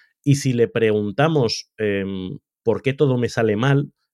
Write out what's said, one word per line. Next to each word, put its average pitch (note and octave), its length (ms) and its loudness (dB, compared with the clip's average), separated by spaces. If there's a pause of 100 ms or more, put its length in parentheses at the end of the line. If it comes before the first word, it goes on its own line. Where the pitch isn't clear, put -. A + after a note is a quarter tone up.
(240)
Y C#3 120 4
si C3+ 180 -2
le A#2 140 2
preguntamos, A2 1120 0
em, G2 600 -4 (240)
"¿por G2 180 0
qué C3 120 -2
todo C3+ 240 2
me A#2+ 120 0
sale A2 280 0
mal?", C#3 340 0 (220)